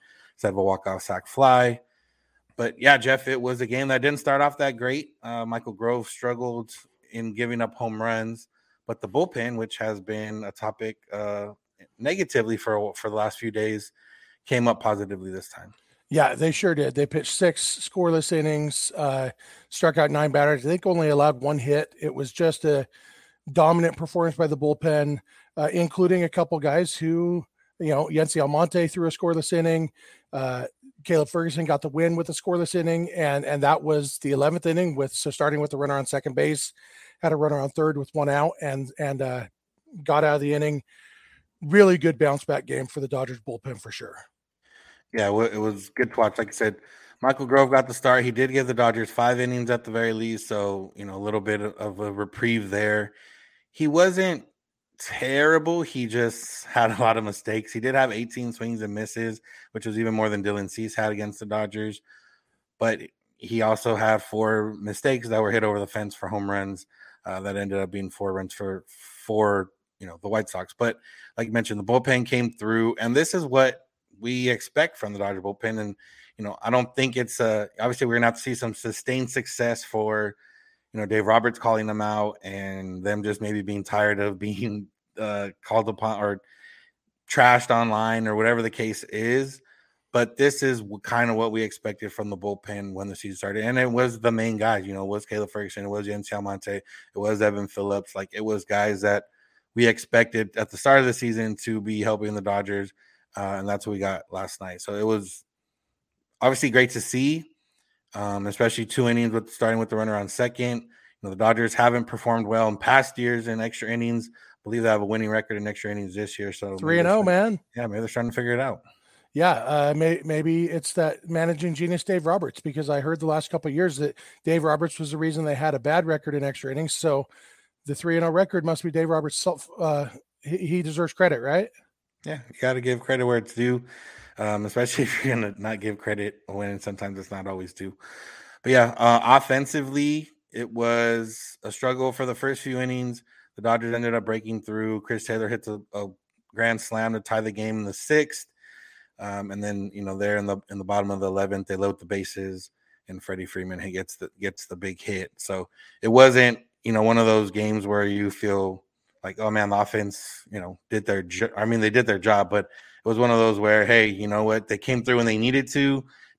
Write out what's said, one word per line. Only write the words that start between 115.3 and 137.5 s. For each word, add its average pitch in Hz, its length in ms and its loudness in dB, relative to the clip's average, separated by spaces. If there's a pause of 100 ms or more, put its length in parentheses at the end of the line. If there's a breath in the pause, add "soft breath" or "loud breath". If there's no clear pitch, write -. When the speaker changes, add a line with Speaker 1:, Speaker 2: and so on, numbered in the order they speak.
Speaker 1:
in 104 100 -6
extra 104 240 -8
innings 101 240 -8
this 101 240 -8
year. 101 140 -8
So - 140 -12
maybe 98 100 -8
they're 95 40 -10
Speaker 2:
Three 165 200 2
and 170 80 4
oh, 208 160 4
Speaker 1:
starting, - 20 0
Speaker 2:
man. 190 340 2 (140)
Speaker 1:
yeah, 120 140 -4
maybe 104 120 -6
they're 113 100 -4
starting 117 220 -2
to 117 40 -12
figure 120 180 0
it 120 60 2
out. 127 220 -4 (520 soft breath)
Speaker 2:
Yeah, 170 180 4
uh, 143 440 2
may-, 160 300 2
maybe 160 400 0
it's 160 280 -4
that 160 360 -2
managing 165 440 -2
genius 170 300 -2
Dave 180 220 -2
Roberts, 170 340 0
because 147 300 -4
I 143 100 0
heard 151 220 -4
the 160 60 -2
last 156 220 -2
couple 160 200 -4
of 139 60 -4
years 170 220 0
that 143 200 -4 (260 loud breath)
Dave 160 220 2
Roberts 156 340 0
was 151 120 -8
the 156 60 -6
reason 160 280 -2
they 147 100 -2
had 147 180 0
a 131 60 -2
bad 156 260 2
record 151 300 -2
in 139 80 -2
extra 139 260 -6
innings. 147 240 -4
So 143 340 0 (580 soft breath)
the 143 100 -6
three 165 220 0
and 165 80 2
oh 165 40 2
record 180 360 2
must 165 180 -2
be 175 80 -4
Dave 160 180 0
Roberts' 156 280 0
self. - 320 -4 (100)
Uh, 151 280 0 (340)
he, 160 160 -4
he 180 240 -2
deserves 156 320 -4
credit, 170 260 4
right? 156 300 0 (540)
Speaker 1:
Yeah, 151 260 -10
you - 120 -20
gotta 127 200 0
give 123 180 0
credit 127 260 0
where 120 140 4
it's - 160 -8
due, 123 280 0 (540 loud breath)
um, 107 300 -2
especially 123 360 0
<laughs> - 20 0
if - 200 -4
you're 135 80 2
gonna 107 240 -2
not 107 220 -6
give 104 180 -4
credit 104 480 -6
when 101 340 -8
sometimes 101 380 -10
it's 95 140 -14
not 95 160 -10
always 92 260 -10